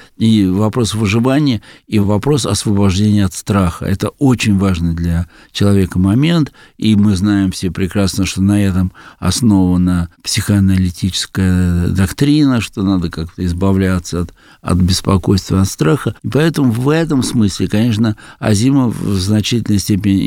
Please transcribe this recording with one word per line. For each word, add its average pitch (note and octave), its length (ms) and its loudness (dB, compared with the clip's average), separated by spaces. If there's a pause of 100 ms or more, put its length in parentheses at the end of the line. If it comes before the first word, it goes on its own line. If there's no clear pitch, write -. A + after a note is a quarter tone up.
(180)
и A2 300 2
вопрос G#2 480 -2
выживания, A#2 640 0 (260)
и G#2+ 120 0
вопрос G#2 480 0
освобождения G2+ 760 0
от F#2 100 -4
страха. G2 500 -2
Это G2 320 -2
очень A2+ 400 2
важно E2+ 380 0
для E2+ 320 -2 (240)
человека G2 480 0
момент, C#3 520 2 (260)
и G#2+ 180 2
мы G2+ 200 2
знаем G2 360 0
все F#2 180 -6
прекрасно, F#2+ 560 -2
что F#2 160 -4
на G2+ 220 2
этом F#2 280 0 (280)
основана F2+ 880 2 (140)
психоаналитическая F#2 1700 0
доктрина, C3+ 720 2
что - 220 -8
надо F#2 280 0
как-то E2 340 -8
избавляться F#2 760 0
от, E2+ 120 -8 (280)
от E2+ 160 0
беспокойства, F#2 840 0
от F#2+ 60 0
страха. D3+ 560 -2
И - 60 -8
поэтому C#3+ 420 0
в B2 180 -2
этом D#3 340 0
смысле, G2 440 -2
конечно, A2 480 0 (240)
Азимов B2 600 0
в G2 200 -2
значительной G#2 600 0
степени G2 480 0